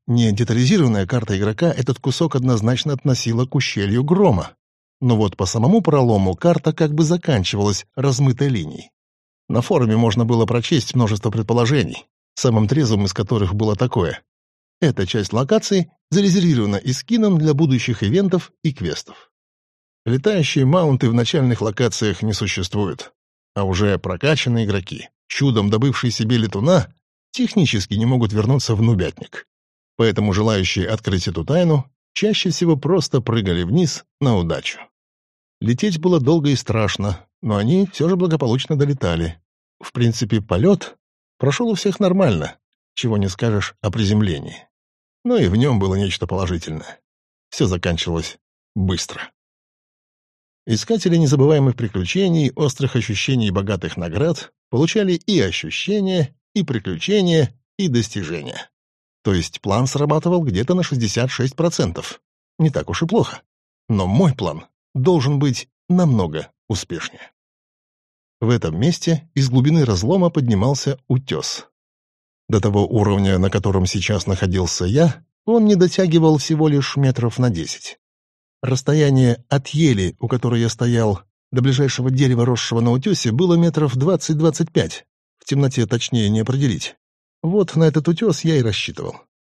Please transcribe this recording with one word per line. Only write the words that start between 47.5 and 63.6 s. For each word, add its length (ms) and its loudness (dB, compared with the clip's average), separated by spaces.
заканчивалось 760 -4
быстро. 560 -4
Искатели 500 0
незабываемых 600 4
приключений, 760 -2
острых 460 -2
ощущений 500 -2
и 40 0
богатых 440 -4
наград 560 -4
получали 440 0
и 260 -2
ощущения, 960 -2
и 100 -2
приключения, 960 0
и 100 -2
достижения. 840 -4
То 100 2
есть 280 -2
план 260 0
срабатывал 560 0
где-то 300 0
на 100 0
шестьдесят 480 -2
шесть 240 -4
процентов. 680 -4
Не 100 2
так 200 -4
уж 140 -4
и 40 0
плохо. 340 -2